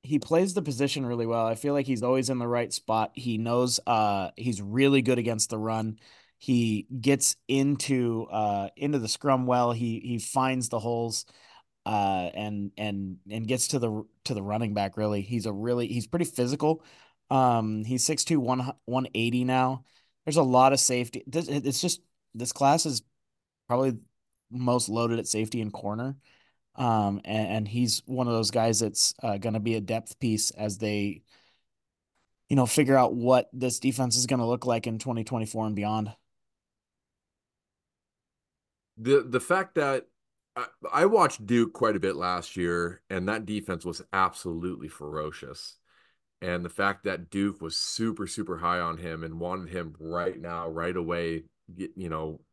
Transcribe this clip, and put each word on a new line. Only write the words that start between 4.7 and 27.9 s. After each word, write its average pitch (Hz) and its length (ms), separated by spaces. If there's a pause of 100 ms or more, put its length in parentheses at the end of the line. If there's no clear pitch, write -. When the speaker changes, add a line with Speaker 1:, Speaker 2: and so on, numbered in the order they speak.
Speaker 1:
good 123 160
against 113 320
the 110 80
run. 110 400 (400)
He 113 480 (120)
gets 135 360 (120)
into, 131 840
uh, 101 440
into 147 220
the 110 100
scrum 127 380
well. 123 280
He, 113 260
he 120 180
finds 131 520
the 117 100
holes, 117 480 (580)
uh, 98 480
and, 101 440
and, 98 400 (120)
and 110 180
gets 127 220
to 139 100
the, 110 240 (220)
to 135 100
the 101 60
running 104 340
back, 98 220
really. 104 240
He's 107 260
a 107 40
really, 120 360
he's 117 200
pretty 175 180
physical. 147 580 (480)
Um, 113 520
he's 120 220
six 156 180
two, 160 160
one, 127 320 (140)
one 127 300
eighty 117 280
now. 127 400 (420)
There's 156 120
a 156 60
lot 131 300
of 131 60
safety. 123 460
This, 147 220
it's 139 340
just, - 200 (340)
this 117 160
class 143 340
is 127 160 (680)
probably 127 300 (540)
most 123 380
loaded 117 300
at - 80
safety 110 340
and 107 120
corner. 117 440 (580)
Um, 107 500
and, 107 240
and 107 180
he's 117 380